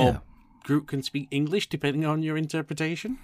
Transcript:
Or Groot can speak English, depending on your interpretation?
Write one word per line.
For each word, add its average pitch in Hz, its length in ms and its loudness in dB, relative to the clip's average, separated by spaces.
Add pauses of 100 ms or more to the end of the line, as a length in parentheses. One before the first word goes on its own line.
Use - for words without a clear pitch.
Or 120 140 2 (460)
Groot 147 200 2
can 139 140 -2
speak 143 300 -6
English, 151 380 0
depending 147 360 0
on 156 180 2
your 156 140 0
interpretation? 160 880 -4